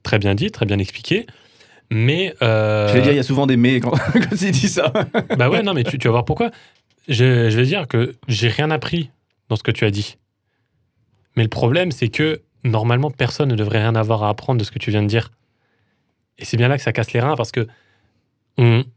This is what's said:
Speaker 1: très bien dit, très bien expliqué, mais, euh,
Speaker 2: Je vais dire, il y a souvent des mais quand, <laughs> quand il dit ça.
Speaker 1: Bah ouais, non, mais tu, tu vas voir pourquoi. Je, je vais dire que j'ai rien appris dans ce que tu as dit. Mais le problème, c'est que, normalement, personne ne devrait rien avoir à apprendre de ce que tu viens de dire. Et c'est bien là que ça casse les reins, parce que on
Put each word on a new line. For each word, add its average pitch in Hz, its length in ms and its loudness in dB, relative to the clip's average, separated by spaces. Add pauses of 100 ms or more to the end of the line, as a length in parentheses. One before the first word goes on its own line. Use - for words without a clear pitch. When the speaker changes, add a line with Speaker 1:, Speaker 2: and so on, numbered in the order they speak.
Speaker 1:
très - 160 0
bien 98 160 2
dit, 127 160 -2
très - 160 -4
bien 101 140 0
expliqué, - 480 -4 (640)
mais, 139 500 0
euh, 107 460 2
Speaker 2:
Je 104 60 2
vais 123 80 6
dire, 135 100 4
il 143 60 4
y - 20 2
a 131 40 0
souvent 135 220 0
des 131 120 4
mais 123 220 4
quand, 120 120 -2
<laughs> - 220 -2
quand 202 280 0
il 190 100 0
dit 123 180 2
ça. 156 220 0 (460)
Speaker 1:
Bah 127 120 2
ouais, - 120 0
non, 196 140 -2
mais 127 80 0
tu, - 160 -4
tu 127 80 -2
vas 117 60 2
voir 120 120 0
pourquoi. - 240 -2 (600)
Je, 120 400 4
je 110 80 2
vais 127 80 4
dire 135 220 -4
que 117 280 -2 (120)
j'ai 113 200 0
rien 151 240 0
appris 156 400 -4 (380)
dans 110 80 0
ce - 40 -6
que - 80 -2
tu 113 140 -2
as 107 80 2
dit. 101 260 -6 (1160)
Mais 117 80 2
le 110 60 0
problème, 160 420 0
c'est 123 180 -2
que, 156 320 -2 (220)
normalement, 120 480 0
personne 135 380 -2
ne 120 60 0
devrait 107 260 0
rien 113 120 0
avoir 110 300 0
à 104 60 0
apprendre 117 300 -2
de 107 40 -2
ce - 80 -8
que - 80 -10
tu - 100 -6
viens 104 140 2
de 104 40 0
dire. 110 220 -2 (1120)
Et - 60 -14
c'est - 120 -4
bien 120 120 2
là 139 80 0
que 135 60 -8
ça 110 100 -2
casse - 200 -4
les 120 60 0
reins, 139 160 0
parce 117 160 -6
que 113 160 -4 (880)
on 120 260 4 (140)